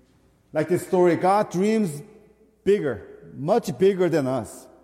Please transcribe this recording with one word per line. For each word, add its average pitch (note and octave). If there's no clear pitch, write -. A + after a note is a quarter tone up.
Like D#3
this F3
story, F3+
God G3+
dreams F#3+
bigger, D3+
much D3+
bigger F#3
than D3
us. B2+